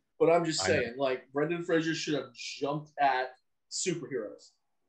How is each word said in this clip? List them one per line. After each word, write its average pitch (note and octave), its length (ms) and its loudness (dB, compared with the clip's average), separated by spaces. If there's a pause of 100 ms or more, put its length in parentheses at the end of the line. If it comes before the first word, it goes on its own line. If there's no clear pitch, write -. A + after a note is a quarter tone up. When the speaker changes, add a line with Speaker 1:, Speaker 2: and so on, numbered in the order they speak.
(180)
Speaker 1:
but D#3 120 6
I'm E3+ 140 6
just D#3+ 200 -2
Speaker 2:
I - 40 2
know. D3+ 140 4
Speaker 1:
saying, A#2 160 -6
like, C3 340 -2
Brendan E3+ 320 -2
Fraser E3 300 2
should D#3 200 -2
have C3 200 -4
jumped D3 680 -6
at C3+ 360 2 (340)
superheroes, B2+ 800 -6 (380)